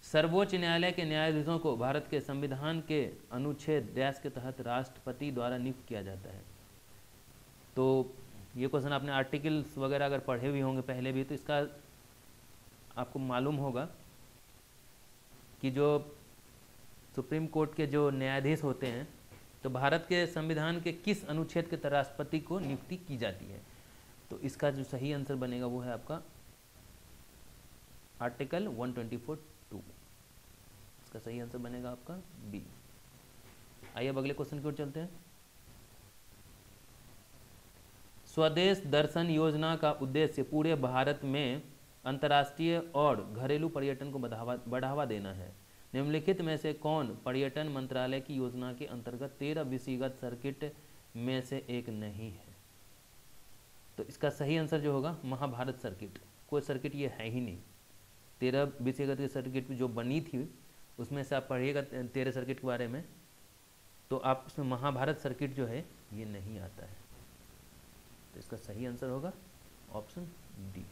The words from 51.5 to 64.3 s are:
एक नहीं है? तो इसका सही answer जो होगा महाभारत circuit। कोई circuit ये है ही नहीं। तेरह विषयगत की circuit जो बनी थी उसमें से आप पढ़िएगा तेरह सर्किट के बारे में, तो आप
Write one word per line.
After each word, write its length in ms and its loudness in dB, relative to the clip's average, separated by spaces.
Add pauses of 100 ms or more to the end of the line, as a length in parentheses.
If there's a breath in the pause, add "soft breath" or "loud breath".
एक 200 -2
नहीं 440 -6
है? 240 -18 (1400)
तो 80 -4
इसका 260 0
सही 260 2
answer 240 2
जो 120 2
होगा 320 0
महाभारत 540 -2
circuit। 400 -8 (320)
कोई 120 2
circuit 320 -2
ये 140 0
है 200 -4
ही 120 0
नहीं। 180 -4 (840)
तेरह 400 4
विषयगत 360 2
की 120 0
circuit 440 -2
जो 160 2
बनी 320 0
थी 340 -4 (440 loud breath)
उसमें 260 -4
से 100 -2
आप 160 0
पढ़िएगा 320 2 (240)
तेरह 240 0
सर्किट 300 -2
के 60 -4
बारे 220 0
में, 160 -4 (1080)
तो 60 2
आप 300 2